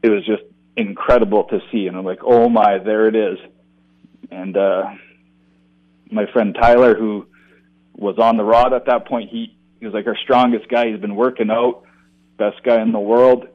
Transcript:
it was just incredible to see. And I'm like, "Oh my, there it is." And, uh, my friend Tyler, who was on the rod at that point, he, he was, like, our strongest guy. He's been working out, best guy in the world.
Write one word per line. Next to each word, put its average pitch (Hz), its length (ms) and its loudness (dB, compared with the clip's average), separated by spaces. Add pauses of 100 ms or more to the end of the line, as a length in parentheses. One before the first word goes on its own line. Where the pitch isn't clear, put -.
it 117 60 2
was 101 160 0
just 107 180 -4 (340)
incredible 107 680 0
to 101 160 -6 (100)
see. 104 160 -4
And 92 100 -8
I'm 92 80 -10
like, 107 200 -8
"Oh 120 240 4
my, 104 300 2
there 107 280 0
it 110 100 0
is." 95 220 -2 (920)
And, 92 260 -10
uh, 98 340 -2 (1200)
my 107 220 -4
friend 104 260 0
Tyler, 120 360 6
who 107 320 -6 (680)
was 101 240 -6
on 113 200 4
the 104 60 -2
rod 120 280 4
at 123 140 -2
that 123 200 0
point, 113 240 -8
he, 113 240 -12 (260)
he 113 60 -18
was, 101 80 -12
like, 104 120 -6
our 110 100 -4
strongest 123 520 0
guy. 120 220 0
He's 107 100 -8
been 101 160 -8
working 117 340 -2
out, 117 320 -2 (560)
best 104 240 -4
guy 117 180 2
in 110 120 -2
the 110 80 -4
world. 120 540 2